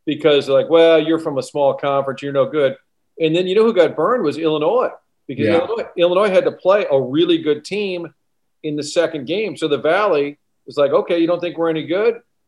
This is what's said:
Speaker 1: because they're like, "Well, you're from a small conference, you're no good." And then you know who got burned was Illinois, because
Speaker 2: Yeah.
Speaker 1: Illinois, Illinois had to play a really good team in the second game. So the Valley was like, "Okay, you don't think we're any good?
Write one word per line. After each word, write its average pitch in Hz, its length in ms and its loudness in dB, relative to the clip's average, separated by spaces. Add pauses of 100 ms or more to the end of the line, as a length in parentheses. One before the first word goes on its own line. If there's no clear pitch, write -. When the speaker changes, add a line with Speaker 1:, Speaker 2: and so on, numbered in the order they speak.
Speaker 1:
because 147 420 2
they're 135 80 2
like, 131 160 2
"Well, 165 280 6
you're 160 200 0
from 156 180 -6
a 123 60 -4
small 139 320 0
conference, 139 480 -4
you're 139 100 -8
no 135 160 2
good." 143 280 0 (420)
And 160 160 0
then 185 100 0
you 180 80 -2
know 220 100 4
who 226 100 2
got 170 220 2
burned 208 280 -2
was 143 160 -2
Illinois, 160 500 0 (380)
because - 180 -4
Speaker 2:
Yeah. 165 140 2
Speaker 1:
Illinois, 202 280 -6 (100)
Illinois 180 340 2
had 180 140 4
to 160 60 0
play 190 380 2
a 139 100 2
really 160 380 2
good 147 260 -2
team 185 480 -6 (520)
in 151 120 -6
the 147 80 -6
second 147 440 -2
game. 185 280 -4
So 160 120 -4
the 143 100 0
Valley 151 600 0 (260)
was 127 120 -14
like, 139 140 2
"Okay, 175 280 0
you 165 80 2
don't 175 140 -2
think 165 160 -8
we're 165 120 -2
any 160 160 -4
good? 208 360 -2 (260)